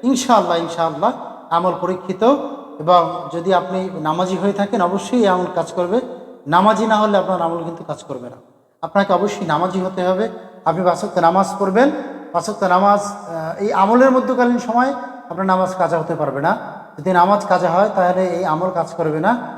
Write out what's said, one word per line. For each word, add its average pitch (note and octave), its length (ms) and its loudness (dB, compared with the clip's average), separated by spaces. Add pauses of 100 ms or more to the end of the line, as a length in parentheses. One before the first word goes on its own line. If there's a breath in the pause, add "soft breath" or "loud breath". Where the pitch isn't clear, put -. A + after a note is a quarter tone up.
ইনশাআল্লাহ, A3 560 2
ইনশাআল্লাহ E3 540 -2 (380)
আমল F3 300 0
পরীক্ষিত। F#3 440 -4 (540)
এবং E3 540 2
যদি E3+ 220 0
আপনি F#3 400 -2
নামাজি F3 420 -2
হয়ে G3 160 0
থাকেন, G3+ 300 -2
অবশ্যই F#3+ 360 0
এই G#3 100 4
আমল F3+ 260 2
কাজ E3 180 -4
করবে। F#3 280 0 (460)
নামাজি G3 400 4
না G#3+ 100 2
হলে G#3 220 2
আপনার F#3 240 0
আমল E3 220 -4
কিন্তু E3 200 -10
কাজ - 200 -10
করবে B2 260 -12
না। - 60 -20 (460)
আপনাকে G3 300 2
অবশ্যই F#3+ 340 0
নামাজি F3+ 340 0
হতে F#3 220 -4
হবে। F#3 260 0 (360)
আপনি E3 200 0
পাঁচ F3 140 2
ওয়াক্ত F#3 200 -4
নামাজ F3+ 400 2
পড়বেন। G3+ 320 4 (420)
পাঁচ E3+ 160 -4
ওয়াক্ত G3+ 160 -4
নামাজ, G3 380 4
আহ, E3 600 -8
এই G#3+ 100 -2
আমলের A#3 380 6
মধ্যকালীন A#3+ 480 2
সময় B3 360 0 (360)
আপনার F#3 160 -2
নামাজ F#3 320 2
কাজা E3+ 200 0
হতে D#3+ 160 -4
পারবে C#3+ 260 -4
না। F#3 160 0 (420)
যদি F#3 140 -2
নামাজ G3 340 4
কাজা F3 240 2
হয়, G3+ 260 2
তাহলে F#3 300 2
এই F3 180 -2
আমল F3 300 -2
কাজ E3+ 220 -4
করবে D#3 240 -2
না। A3 160 2 (220)